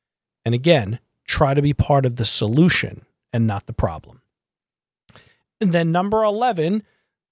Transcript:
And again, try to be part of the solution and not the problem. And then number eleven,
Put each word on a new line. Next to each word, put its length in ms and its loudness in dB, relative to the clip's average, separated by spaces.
And 100 0
again, 440 0
try 280 0
to 80 2
be 120 2
part 320 2
of 100 -2
the 100 -4
solution 800 0
and 120 2
not 200 -4
the 80 -14
problem. 480 -8
And 140 0
then 180 2
number 320 0
eleven, 600 0